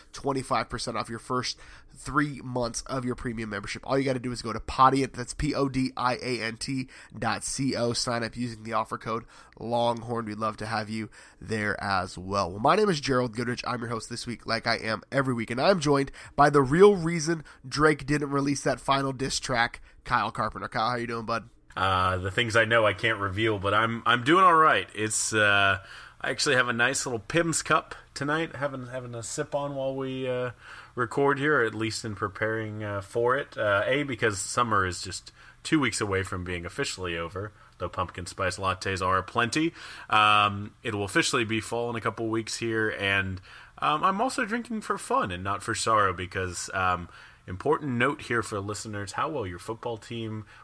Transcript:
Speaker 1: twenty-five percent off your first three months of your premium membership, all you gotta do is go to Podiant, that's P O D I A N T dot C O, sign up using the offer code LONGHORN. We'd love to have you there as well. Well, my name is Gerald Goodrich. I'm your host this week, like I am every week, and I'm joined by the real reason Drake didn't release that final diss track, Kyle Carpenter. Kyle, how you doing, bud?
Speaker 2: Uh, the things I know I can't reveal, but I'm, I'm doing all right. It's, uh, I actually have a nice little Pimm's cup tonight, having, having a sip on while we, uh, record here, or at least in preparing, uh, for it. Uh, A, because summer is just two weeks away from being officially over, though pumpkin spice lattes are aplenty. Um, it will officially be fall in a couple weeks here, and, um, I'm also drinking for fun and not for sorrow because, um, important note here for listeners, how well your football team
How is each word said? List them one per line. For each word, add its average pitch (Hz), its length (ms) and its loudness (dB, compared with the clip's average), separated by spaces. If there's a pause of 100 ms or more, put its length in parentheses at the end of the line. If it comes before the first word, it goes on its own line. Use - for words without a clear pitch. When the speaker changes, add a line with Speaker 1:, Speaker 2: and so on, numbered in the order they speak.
(140)
Speaker 1:
twenty-five 135 540 -2
percent 117 300 -6
off 110 120 -4
your 113 100 -8
first - 400 -4 (340)
three 143 480 -2
months 123 460 -4
of 131 180 -4
your 123 80 -2
premium 113 360 -6
membership, 101 360 -6
all 139 140 2
you 135 60 0
gotta 131 120 0
do 123 140 -6
is 117 100 -8
go 113 120 -6
to 110 60 -6
Podiant, 131 540 4
that's 120 220 -10
P 151 180 0
O 139 160 0
D 131 260 0
I 123 280 0
A 120 180 -4
N 113 160 -4
T 131 300 -6 (300)
dot 107 260 -2
C - 320 -2
O, 120 180 0
sign 117 300 -2
up 110 120 -8
using 117 280 -8
the 113 100 -6
offer 110 240 -2
code 113 280 -6 (340)
LONGHORN. 117 680 0
We'd 107 140 -8
love 107 180 -2
to 104 80 -8
have 107 240 -4
you 110 200 -6 (300)
there 104 440 -2
as 95 340 -2
well. 95 320 -2
Well, 101 120 -8
my 156 160 4
name 208 120 4
is 156 100 0
Gerald 123 360 0
Goodrich. 120 320 -4
I'm 120 140 -4
your 117 80 -6
host 113 200 -6
this 120 160 -8
week, 117 220 -8
like 113 180 0
I 113 120 2
am 110 340 -4
every 131 240 2
week, 113 160 -4
and 120 100 -2
I'm 185 180 6
joined 139 320 2 (260)
by 147 120 8
the 143 120 8
real 180 340 10
reason 165 480 -2 (240)
Drake 143 380 2
didn't 143 260 0
release 139 320 0
that 135 160 0
final 135 320 0
diss 131 260 -4
track, 120 440 0 (240)
Kyle 113 260 2
Carpenter. 104 380 -4
Kyle, 117 220 0
how 123 40 0
you 120 120 -4
doing, 117 180 -6
bud? 113 240 -4 (260)
Speaker 2:
Uh, 92 420 4
the 92 140 -2
things 113 240 0
I 113 100 8
know 113 200 6
I 104 80 6
can't 110 260 0
reveal, 101 400 0
but 98 140 0
I'm, 113 320 2
I'm 120 180 4
doing 170 200 6
all 180 100 8
right. 151 400 6
It's, 107 400 -2
uh, 101 460 4 (420)
I - 80 -4
actually 135 260 2
have 123 120 4
a 123 60 0
nice 120 320 2
little 123 140 -4
Pimm's 165 420 0
cup - 340 0 (180)
tonight, 156 420 -4
having, 131 320 -6
having 123 280 -10
a 113 80 -8
sip 147 320 -6
on 143 200 -2
while 135 200 -2
we, 131 320 -4
uh, 123 240 -4 (440)
record 139 440 2
here, 143 220 4
or 113 40 6
at 110 100 -2
least 107 280 -4
in 107 120 -6
preparing, 107 680 -4
uh, 101 180 -4
for 120 360 0
it. 143 200 -8
Uh, 104 280 2
A, 135 180 2
because 113 360 0
summer 107 460 2
is 90 160 -4
just - 300 -10 (320)
two 160 160 2
weeks 123 220 0
away 95 220 0
from 92 200 -6
being 87 220 -6
officially 90 520 -4
over, 95 360 -8 (240)
though 87 120 -4
pumpkin 87 360 -6
spice 92 320 -4
lattes 95 480 -2
are 92 120 2
aplenty. 120 560 0 (360)
Um, 104 640 4 (100)
it 117 100 -4
will 101 120 -2
officially 127 400 2
be 110 160 -2
fall 120 280 -2
in 117 60 -4
a 113 60 -4
couple 117 260 -2
weeks 113 300 -2
here, 110 320 0
and, 98 500 0 (380)
um, 151 260 0
I'm 190 180 2
also 262 240 0
drinking 226 360 -4
for 202 160 -2
fun 233 340 -2
and 90 120 -6
not 98 200 -4
for 113 100 -2
sorrow 104 400 4
because, 90 600 -6
um, 90 340 0 (400)
important 135 460 -2
note 123 280 0
here 117 220 -2
for 104 160 -6
listeners, 101 540 -8
how 131 140 -4
well 135 200 -6
your 87 100 -8
football 113 400 -8
team 110 480 -10 (180)